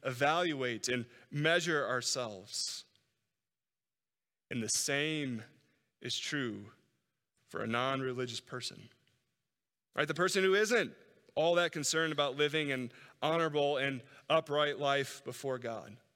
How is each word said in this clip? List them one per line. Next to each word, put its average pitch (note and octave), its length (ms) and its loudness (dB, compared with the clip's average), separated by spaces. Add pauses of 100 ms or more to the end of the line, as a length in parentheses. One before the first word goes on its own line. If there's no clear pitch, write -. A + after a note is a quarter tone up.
evaluate C3+ 840 0
and A#2+ 180 0 (240)
measure D#3 560 2
ourselves. A#2 960 -4 (1700)
And B2 120 -2
the G#2+ 60 -4
same C#3+ 720 0 (600)
is B2 140 -4
true A2 500 -4 (840)
for G#2 140 -6
a A2 40 -2
non-religious B2+ 760 -2
person. - 500 -12 (1040)
Right? D3 100 2
The D#3 80 -2
person F#3 300 2
who F#3+ 100 6
isn't G#3 380 2 (420)
all E3+ 220 4
that F3 160 2
concerned D#3+ 400 0
about C#3+ 240 0
living D3 340 2
an B2+ 220 -4 (300)
honorable D3 560 2
and C3+ 240 -2 (280)
upright D3 480 2
life C#3 460 0
before C3 340 -6
God. A2+ 380 -8 (180)